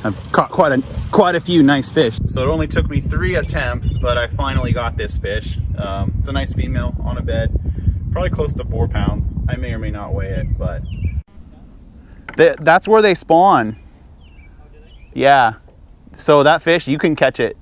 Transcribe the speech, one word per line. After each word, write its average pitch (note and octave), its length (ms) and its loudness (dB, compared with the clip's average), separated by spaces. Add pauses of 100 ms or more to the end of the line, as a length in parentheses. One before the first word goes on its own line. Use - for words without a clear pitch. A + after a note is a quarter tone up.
I've G2+ 120 -4 (160)
caught - 200 2
quite D#3 220 4
a, C3 100 0 (280)
quite F3+ 220 4
a E3+ 60 0
few E3+ 240 4
nice C#3 280 2
fish. B2 360 0
So B2+ 160 -4
it C3+ 40 0
only D#3 200 -2
took - 240 -2
me C#3+ 100 -2
three D#3 320 -2
attempts, C#3 640 -2
but A#2+ 220 0
I A#2+ 80 -2
finally C3 440 -2
got A#2+ 260 -2
this G#2 200 -6
fish. G2+ 400 -6 (220)
Um, G2 400 -4
it's - 100 -2
a - 20 -6
nice - 220 -4
female - 460 -2
on - 180 -4
a - 60 -6
bed, A2+ 360 -2 (520)
probably F3 180 -2
close C#3+ 240 -4
to - 120 -8
four D3+ 220 -2
pounds. - 480 -2 (140)
I - 60 -4
may B2 180 -6
or A2+ 60 -6
may G#2+ 100 -6
not G#2 240 -8
weigh - 160 -4
it, F#2+ 300 -4
but F2 240 -4 (1500)
Th-, E3 220 6
that's D#3+ 280 4
where A3 140 6
they G3+ 140 4
spawn. D#3+ 600 4 (1400)
Yeah. C3 380 4 (600)
So D3 280 4
that D#3 180 4
fish, E3 260 2
you C#3+ 120 -2
can D#3+ 160 2
catch C3 240 0
it. A#2 220 0